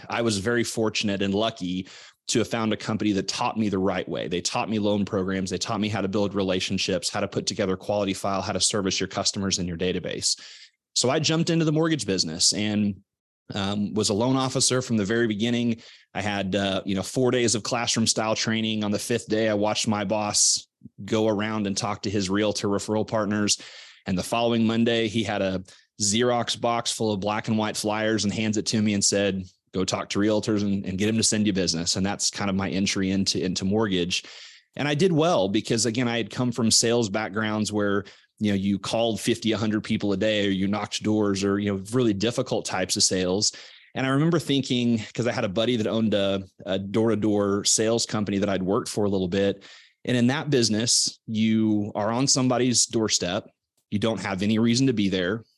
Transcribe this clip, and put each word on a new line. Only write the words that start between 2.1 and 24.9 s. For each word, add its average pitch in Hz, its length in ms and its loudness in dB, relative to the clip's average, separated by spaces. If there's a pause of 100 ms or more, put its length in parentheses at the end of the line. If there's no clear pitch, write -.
to 123 100 2
have 101 80 0
found 113 240 0
a 104 60 0
company 104 340 -2
that 95 160 0
taught - 300 -2
me 110 120 0
the 95 100 0
right 92 280 0
way. 58 200 -4
They 87 120 -2
taught 95 300 -4
me 110 80 0
loan 104 260 2
programs. 95 460 -2
They 92 80 -4
taught 104 240 -4
me 107 80 0
how 101 100 -2
to 98 80 0
build 101 280 0
relationships, 92 720 -2
how 107 120 -2
to 98 60 -2
put 98 200 -4
together 95 260 0
a 90 40 -2
quality 101 360 -2
file, 98 280 -2
how 98 120 -4
to 92 60 -2
service 95 400 0
your 92 80 -2
customers 98 500 -2
in 87 100 -4
your 87 100 -6
database. - 640 -4 (540)
So - 160 2
I 156 100 2
jumped 160 300 0
into 165 160 2
the 156 60 2
mortgage 156 340 0
business 90 480 0
and, 104 420 0 (600)
um, 101 400 -2
was 107 140 2
a 110 40 2
loan 123 220 2
officer 131 480 0
from 117 120 -2
the 104 100 2
very 117 200 2
beginning. 117 560 0 (320)
I 92 80 -4
had, 101 340 -2
uh, 98 300 0
you 98 80 -2
know, 95 80 -2
four 127 300 2
days 120 240 2
of 101 80 -4
classroom 117 420 0
style 110 300 0
training. 110 480 0
On 104 80 0
the 101 80 0
fifth - 280 -4
day, 110 220 2
I 107 60 2
watched 104 320 0
my 104 180 0
boss 104 640 0 (360)
go 110 240 2
around 107 380 0
and 98 100 -2
talk 104 280 -4
to 104 80 -4
his 98 180 0
realtor 104 380 0
referral 101 400 0
partners. 104 500 0 (480)
And 98 100 0
the 87 80 -2
following 117 440 2
Monday, 113 400 2